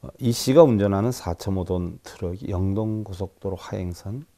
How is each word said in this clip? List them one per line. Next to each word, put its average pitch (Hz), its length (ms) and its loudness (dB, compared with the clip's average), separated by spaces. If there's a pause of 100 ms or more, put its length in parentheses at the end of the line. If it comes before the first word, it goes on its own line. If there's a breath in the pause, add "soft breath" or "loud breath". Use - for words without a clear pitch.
어, - 60 -12 (100)
이 120 140 0
씨가 135 320 6
운전하는 104 480 4
사점오 92 540 -4
톤 90 360 -4
트럭이 95 460 -8
영동고속도로 98 1040 -4
하행선 98 720 -10 (120)